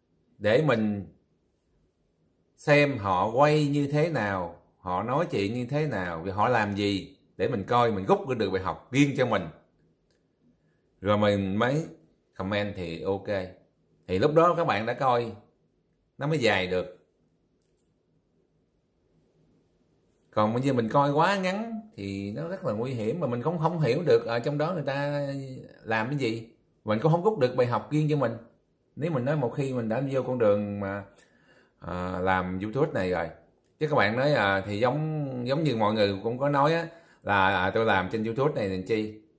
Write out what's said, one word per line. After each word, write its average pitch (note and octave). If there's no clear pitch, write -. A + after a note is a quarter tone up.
Để A#2
mình G#2+
xem C#3+
họ G2
quay D3
như C#3+
thế D3+
nào, G2
họ F2+
nói C3+
chuyện G#2
như B2
thế D3
nào, F2+
và F#2+
họ G#2
làm G#2
gì, G2+
để F#2+
mình G#2+
coi, A#2+
mình F#2+
rút F#3+
ra B2
được G#2+
bài F#2
học F2
riêng C3+
cho B2
mình. G#2
Rồi G#2
mình G2+
mới C3+
comment G2+
thì E2
ok. F#2+
Thì F#2
lúc A#2
đó E3+
các E3+
bạn A2
đã B2
coi, A#2+
nó C#3
mới D#3
dài G2+
được. F2+
Còn G#2+
bây B2
giờ C#3
mình A#2
coi C#3+
quá E3+
ngắn G#3
thì G2+
nó D3+
rất F#3
là B2
nguy A#2
hiểm, A#2
mà D#3
mình A#2+
cũng E3
không E3
hiểu C#3
được B2
ở A#2
trong C#3+
đó D#3
người D#3
ta C#3+
làm A2
cái D3
gì. A#2
Mình G#2+
cũng D#3
không F3
rút A3
được B2
bài B2
học A#2
riêng D3+
cho D3+
mình. B2
Nếu C#3+
mình B2+
nói C#3+
một B2
khi C3+
mình A#2+
đã A#2
vô C3
con B2+
đường G#2
mà, G2
à, F2+
làm F#2
YouTube B2+
này F#2
rồi. E2+
Chứ D#3+
các D3
bạn G#2+
nói, C#3
à, G2
thì G2+
giống, C#3
giống C#3+
như B2+
mọi G#2+
người G2+
cũng A#2
có C#3
nói C#3+
á, E3
là, G2
à, F#2+
tôi A2+
làm F#2+
trên A2
YouTube C3
này A2+
làm F#2
chi? G#2+